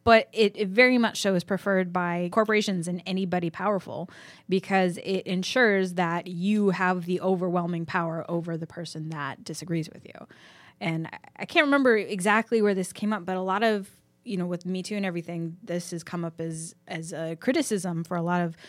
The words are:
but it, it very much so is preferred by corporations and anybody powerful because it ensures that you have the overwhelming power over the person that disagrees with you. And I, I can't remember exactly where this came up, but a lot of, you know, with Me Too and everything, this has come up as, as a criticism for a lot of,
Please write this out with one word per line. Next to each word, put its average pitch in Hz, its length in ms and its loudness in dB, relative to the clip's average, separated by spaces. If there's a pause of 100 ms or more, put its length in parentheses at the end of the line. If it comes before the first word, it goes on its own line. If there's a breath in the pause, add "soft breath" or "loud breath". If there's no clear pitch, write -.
but 226 280 8
it, 208 220 4
it 202 140 -2
very 254 280 6
much 233 260 2
so 196 120 4
is 175 80 2
preferred 185 500 0
by 175 380 -2
corporations 214 560 0
and 180 180 -6
anybody 180 460 -2
powerful 180 580 -4 (400 loud breath)
because 185 500 2
it - 280 -4
ensures 190 680 2
that 170 340 0
you 196 420 2
have 180 360 0
the 175 140 -2
overwhelming 175 640 0
power 165 440 -4
over 170 280 -4
the 160 120 -8
person 160 400 -10
that 147 340 -8
disagrees 165 500 -4
with - 120 -20
you. - 220 -18 (540 soft breath)
And 160 260 -4
I, - 120 -14 (200)
I - 80 -10
can't 311 200 4
remember 269 300 6
exactly 208 640 2
where 208 140 4
this 185 180 -4
came 208 200 -4
up, 185 120 -4
but 185 120 -4
a 185 40 -4
lot 190 220 0
of, 214 260 0 (360)
you 196 120 -6
know, 180 80 -2
with 175 220 -6
Me 185 160 -4
Too 208 140 -8
and 196 100 -2
everything, 170 560 -6
this 175 300 -6
has 170 100 -6
come 170 220 -6
up 165 160 -8
as, 165 340 -8 (140)
as 165 240 -10
a 160 240 -6
criticism 190 640 0
for 175 140 -4
a 170 60 0
lot 175 180 0
of, 165 160 -2 (120)